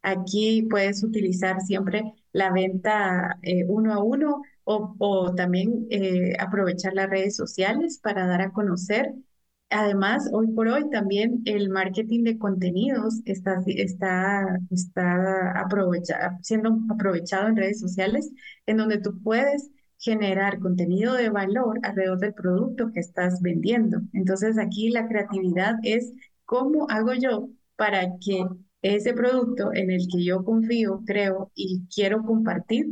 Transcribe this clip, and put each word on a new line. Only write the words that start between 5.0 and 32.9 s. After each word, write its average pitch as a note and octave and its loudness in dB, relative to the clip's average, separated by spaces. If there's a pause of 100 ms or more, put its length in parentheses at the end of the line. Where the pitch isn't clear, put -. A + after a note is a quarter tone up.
también, F#3+ 0
eh, F#3 0
aprovechar F#3 -2
las G3 0
redes G3 0
sociales A3+ -2
para F#3+ 0
dar F3+ 2
a F#3+ -2
conocer. G3+ 0 (580)
Además, G#3 2
hoy A3 2
por A3+ 2
hoy D4+ 0
también A3 0
el G3+ 0
marketing G#3 0
de A3+ 2
contenidos G3+ 0
está, F#3+ -2
está, F#3+ 0 (120)
está F#3 0
aprovecha-, F#3 0
siendo A3 0 (100)
aprovechado F#3+ 0
en A3 2
redes G3+ 0
sociales, F#3+ -2 (340)
en A3 2
donde G#3+ 2
tú G#3 -6
puedes C#4 0 (280)
generar G3 0
contenido F#3 2
de A#3+ 2
valor G#3+ 0
alrededor F#3+ 0
del G#3 -2
producto F#3+ 0
que F3 -4
estás F3+ -2
vendiendo. F3+ 2 (120)
Entonces, F#3+ 0
aquí G#3 0
la A3+ 0
creatividad G3 0
es, A#3 0 (320)
¿cómo D4 0
hago A3 2
yo A#3+ 0 (260)
para F#3+ 0
que F#3+ 0 (360)
ese G#3 2
producto A#3+ 0
en F#3 0
el F3+ 0
que F3 0
yo F#3 0
confío, A3+ 2
creo G3 -2
y F#3 -4 (100)
quiero G#3 2
compartir A3 0